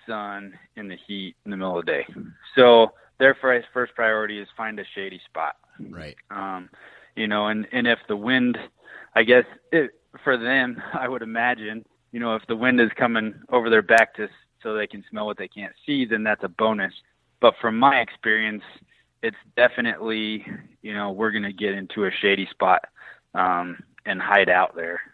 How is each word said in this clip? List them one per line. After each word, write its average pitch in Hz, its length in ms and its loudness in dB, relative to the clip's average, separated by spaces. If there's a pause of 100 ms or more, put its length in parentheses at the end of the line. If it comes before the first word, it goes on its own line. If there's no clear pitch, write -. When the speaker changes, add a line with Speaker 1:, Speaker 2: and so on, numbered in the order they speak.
Speaker 1:
sun, 101 500 -12 (200)
in 107 120 -14
the 90 80 -14
heat, 95 380 -14 (100)
in 104 60 -12
the 98 60 -8
middle 92 220 -4
of 85 60 -6
the - 80 -6
day. 69 140 -4 (480)
So 120 380 8 (260)
their 135 160 6
fir-, 123 380 0
first 123 240 -4
priority 107 420 -2
is 101 80 -12 (100)
find 110 220 -10
a 98 60 -10 (100)
shady 95 340 -12
spot. 78 280 -6 (240)
Speaker 2:
Right. 78 340 -16 (160)
Speaker 1:
Um, 95 400 -10 (460)
you 110 100 -4
know, 104 220 -2
and, 107 240 -4
and 120 160 -2
if 117 100 2 (100)
the 104 80 -4
wind, 123 400 0 (600)
I 113 80 4
guess 123 200 6 (280)
it, 156 180 2 (320)
for 131 140 0
them, 123 520 -2
<laughs> - 60 -14
I 131 140 -4
would 123 140 -8
imagine, 113 600 -4 (280)
you 120 80 -8
know, 117 160 -2
if 110 100 -10
the 117 100 -4
wind 123 240 2
is 113 160 4
coming 113 380 -2 (140)
over 117 200 0
their 113 140 6
back 113 320 4
to, 104 140 -8 (340)
so 110 120 -6
they 107 120 -4
can 101 240 -16
smell 107 160 -8
what 104 120 -8
they 95 100 -10
can't - 260 -16 (100)
see, 143 200 -2
then 107 180 -2
that's 107 220 -2
a 95 40 -4
bonus. 104 460 -2 (460)
But 117 200 6
from 110 180 -2
my 135 220 4
experience, 110 640 -2 (600)
it's 113 120 -4 (200)
definitely, 110 880 0 (360)
you 104 120 -12
know, 101 160 -6
we're 107 220 -2
gonna 101 200 -4
get 98 220 -2
into 98 300 -6
a 92 80 -2
shady 98 340 0
spot, - 380 2 (500)
um, 90 480 -2 (240)
and 95 160 -4
hide 190 260 4
out 180 280 2
there. 85 240 -8 (140)